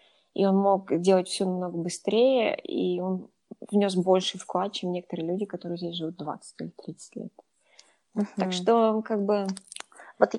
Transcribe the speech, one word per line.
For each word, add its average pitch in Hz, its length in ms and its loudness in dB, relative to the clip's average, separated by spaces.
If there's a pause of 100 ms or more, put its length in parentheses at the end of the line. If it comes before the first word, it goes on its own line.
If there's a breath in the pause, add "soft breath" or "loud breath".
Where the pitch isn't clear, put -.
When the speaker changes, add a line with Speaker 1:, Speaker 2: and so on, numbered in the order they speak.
(340)
Speaker 1:
и 196 120 2
он 190 120 4
мог 196 420 2
делать 185 280 4
всё - 180 -4
намного 180 320 -4
быстрее, 220 840 2
и 180 400 -2
он 185 280 -4 (420)
внёс 202 260 2
больший 185 440 2
вклад, 190 340 -4
чем 180 180 -6
некоторые 175 360 -6
люди, 190 180 -2
которые 175 320 -8
здесь 175 180 -8
живут 165 200 -8
двадцать - 460 -12
или 165 80 -8 (140)
тридцать - 320 -14
лет. 190 160 -12 (840)
Speaker 2:
Мгм. 208 120 -2 (120)
Speaker 1:
Так 185 140 0
что, 220 500 2
как 214 200 -2
бы 202 220 0 (760 soft breath)
Speaker 2:
Вот, 208 200 4